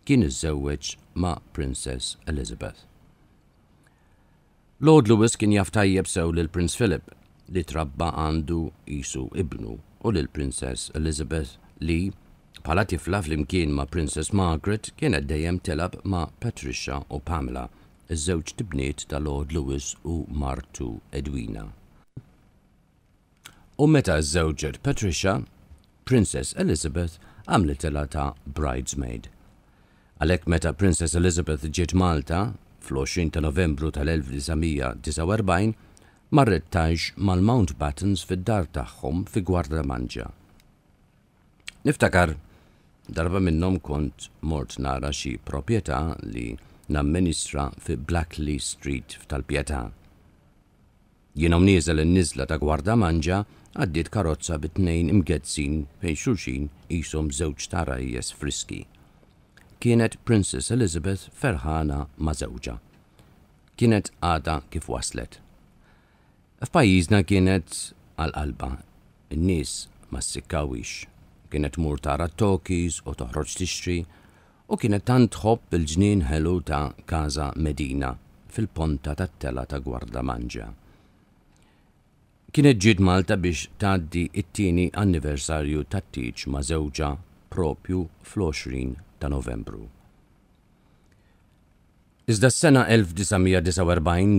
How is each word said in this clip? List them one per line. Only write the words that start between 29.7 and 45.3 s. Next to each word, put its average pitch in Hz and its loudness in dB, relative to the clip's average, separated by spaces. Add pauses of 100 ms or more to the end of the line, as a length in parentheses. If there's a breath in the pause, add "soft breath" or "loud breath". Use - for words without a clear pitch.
Għalhekk 87 2
meta 82 2
Princess 85 2
Elizabeth 80 0
ġiet 80 -2
Malta, 90 0 (260)
fl-għoxrin 71 -2
ta' 80 0
Novembru 78 0
tal-elf 76 -2
disamija 71 -2
disa 82 -4
u 101 2
erbajn, 101 2 (580 soft breath)
marret 120 4
tgħix 82 0
mal-Mountbattens 95 0
fid-dar 92 -2
tagħhom 73 -4
fi 98 -2
Gwardamanġa. 71 -2 (1500)
Niftakar, 87 4 (720 soft breath)
darba 85 0
minnhom 87 2
kont 73 -6 (100)
mort 76 -4
nara 67 -2
xi 62 -6 (100)